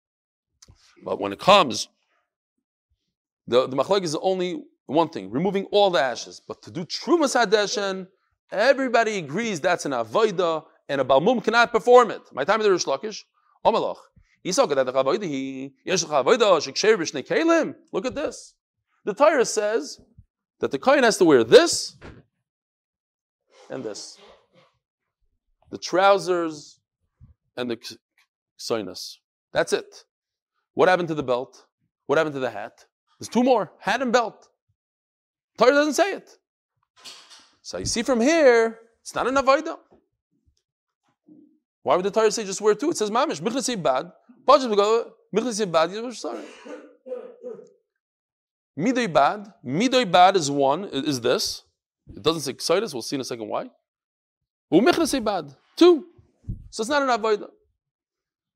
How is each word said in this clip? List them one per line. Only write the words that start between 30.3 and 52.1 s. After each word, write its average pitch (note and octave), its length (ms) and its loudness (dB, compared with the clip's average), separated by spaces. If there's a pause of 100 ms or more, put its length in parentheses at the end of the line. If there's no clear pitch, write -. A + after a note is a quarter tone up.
What D#3 160 4
happened F3+ 200 2
to D#3+ 60 -6
the D3 80 -4
belt? B2 420 -6 (400)
What C#3+ 120 0
happened D#3 180 0
to C3+ 40 -8
the B2+ 100 -4
hat? G#2+ 360 -14 (340)
There's A2+ 100 -14
two A#3+ 140 0
more, A#3 360 0
hat A3+ 220 -4
and B3 120 -4
belt. A#3 340 -2 (1120)
Torah A#3+ 140 6
doesn't D4 220 2
say F#4+ 200 0
it. - 160 -14 (1300)
So - 160 -12
you F#2 80 -8
see A3 180 -4
from A#3+ 180 0
here, A#3+ 580 4 (220)
it's - 120 -16
not D#3 140 -2
an C4 80 -2
avodah. C4+ 420 0 (2000)
Why C3+ 120 2
would F#3 100 0
the G3+ 60 -4
Torah A3 200 2
say A3+ 120 -4
just F#3+ 180 -10
wear G#3+ 140 2
two? D4 160 -2
It - 60 -6
says G#3+ 120 -4
mamish, A3+ 320 -2
michnas A3+ 400 -4
bad, D3 300 -2 (360)
pashas C4 200 4
b'gov, G#3+ 440 2 (220)
michnas G#3+ 380 -2
bad, G3 420 -2
sorry. A3+ 300 -10 (2250)
Midoi A#3 340 -2
bad, F3+ 400 0 (140)
midoi A#3+ 440 0
bad F3+ 260 6
is D3 140 -2
one, C#3+ 360 0
i-, - 40 -14
is C3+ 300 -4
this. C3 440 -2 (520)